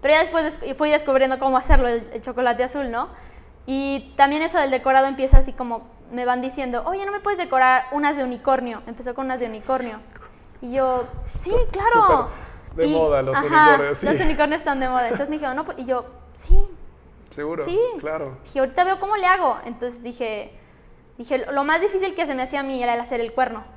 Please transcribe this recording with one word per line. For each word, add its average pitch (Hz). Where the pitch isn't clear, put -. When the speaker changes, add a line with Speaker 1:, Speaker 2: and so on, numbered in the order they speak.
Speaker 1:
Pero 285
ya 311
después 320
des-, -
fui 302
descubriendo 269
cómo 269
hacerlo, 262
el, 233
el 220
chocolate 247
azul, 254
¿no? 240
Y 269
también 285
eso 330
del 277
decorado 262
empieza 269
así 262
como, 233
me 247
van 247
diciendo, 254
"Oye, 392
¿no 403
me 415
puedes 403
decorar 254
unas 294
de 277
unicornio?". 247
Empezó 240
con 269
unas 254
de 247
unicornio. 220
Y 247
yo, 254
"Sí, -
Speaker 2:
Súper 453
Speaker 1:
claro". 392
Speaker 2:
de 160
Speaker 1:
Y, -
Speaker 2:
moda 147
los 131
Speaker 1:
ajá, 285
Speaker 2:
unicornios, 294
sí. -
Speaker 1:
los 302
unicornios 302
están 277
de 254
moda. 254
Entonces 240
me 302
dijeron, 277
"No, 311
pues", -
y 254
yo, 247
"Sí". -
Speaker 2:
Seguro, 156
Speaker 1:
Sí. 359
Speaker 2:
claro. 151
Speaker 1:
Dije, -
"Ahorita 262
veo 381
cómo 403
le 370
hago". 359
Entonces 240
dije, 233
dije, 254
lo 285
más 320
difícil 381
que 339
se 277
me 254
hacía 277
a 277
mí 269
era 240
el 233
hacer 240
el 226
cuerno 240